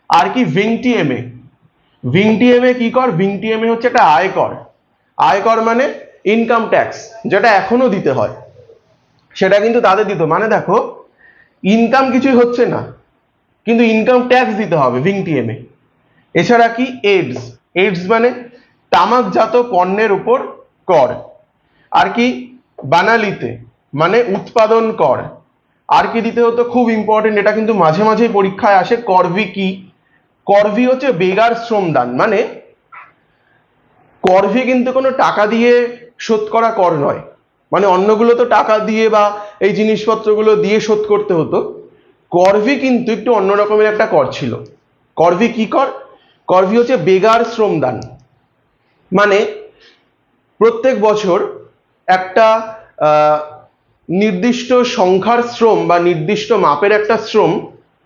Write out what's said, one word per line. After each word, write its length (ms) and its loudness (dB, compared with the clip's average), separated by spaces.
আর 260 2
কি? 100 0
ভিংটিয়েমে। 840 -2
ভিংটিয়েমে 640 4
কি 160 -4
কর? 200 0
ভিংটিয়েমে 600 -2
হচ্ছে 160 -2
একটা 160 2
আয়কর। 520 2
আয়কর 460 2
মানে 320 0
ইনকাম 440 0
ট্যাক্স, 420 -2
যেটা 220 2
এখনো 400 2
দিতে 240 -2
হয়, 180 -2
সেটা 260 2
কিন্তু 200 0
তাদের 260 2
দিত। 160 -4
মানে 260 0
দেখো, 560 -2
ইনকাম 500 2
কিছুই 200 0
হচ্ছে 340 2
না, 260 -6
কিন্তু 200 2
ইনকাম 440 2
ট্যাক্স 260 2
দিতে 220 -2
হবে 240 0
ভিংটিয়েমে। 640 -4
এছাড়া 340 4
কি? 340 -6
এডস। 500 -2
এডস 360 -2
মানে 220 2
তামাকজাত 680 2
পণ্যের 420 0
উপর 280 0
কর। 280 2
আর 180 2
কি? 480 -4
বানালিতে, 760 -2
মানে 340 0
উৎপাদন 640 0
কর। 260 0
আর 240 2
কি 80 -2
দিতে 220 -2
হতো? 220 0
খুব 260 0
ইম্পর্টেন্ট, 480 0
এটা 140 2
কিন্তু 220 -2
মাঝে 300 2
মাঝেই 280 2
পরীক্ষায় 420 0
আসে, 220 2
করভি 480 0
কি? 460 -8
করভি 400 2
হচ্ছে 260 0
বেগার 420 0
শ্রমদান, 600 -2
মানে 320 0
করভি 380 2
কিন্তু 320 -2
কোনো 180 0
টাকা 360 0
দিয়ে 520 0
শোধ 220 -2
করা 300 -2
কর 220 0
নয়, 280 -4
মানে 140 2
অন্যগুলো 480 2
তো 100 2
টাকা 340 2
দিয়ে 300 0
বা 320 0
এই 120 2
জিনিসপত্রগুলো 840 0
দিয়ে 240 0
শোধ 260 -2
করতে 280 0
হতো, 540 -4
করভি 460 2
কিন্তু 360 -2
একটু 200 -2
অন্য 200 2
রকমের 340 2
একটা 200 0
কর 260 2
ছিল। 240 -8
করভি 320 2
কি 180 -4
কর? 200 -2
করভি 300 2
হচ্ছে 200 0
বেগার 480 2
শ্রমদান, 560 -4
মানে 340 2
প্রত্যেক 420 0
বছর 460 0
একটা, 680 0
আহ, 560 0
নির্দিষ্ট 640 -2
সংখ্যার 680 0
শ্রম 460 0
বা 100 4
নির্দিষ্ট 540 -2
মাপের 400 2
একটা 240 0
শ্রম 500 -2